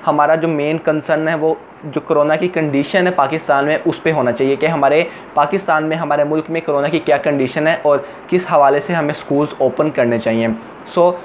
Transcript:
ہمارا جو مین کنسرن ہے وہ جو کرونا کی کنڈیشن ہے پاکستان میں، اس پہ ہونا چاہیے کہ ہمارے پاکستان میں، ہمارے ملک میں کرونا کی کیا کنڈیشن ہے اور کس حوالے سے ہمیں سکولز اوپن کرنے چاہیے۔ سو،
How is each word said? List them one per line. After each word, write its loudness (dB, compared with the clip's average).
ہمارا 4
جو 0
مین -2
کنسرن 0
ہے -2
وہ 0
جو -6
کرونا 2
کی -2
کنڈیشن 0
ہے 0
پاکستان 0
میں، 0
اس -2
پہ 0
ہونا 0
چاہیے 0
کہ 0
ہمارے 2
پاکستان 0
میں، -2
ہمارے 0
ملک -2
میں -4
کرونا 0
کی -2
کیا 2
کنڈیشن 0
ہے 0
اور 4
کس 0
حوالے 4
سے -6
ہمیں 0
سکولز -2
اوپن 0
کرنے 0
چاہیے۔ 0
سو، 2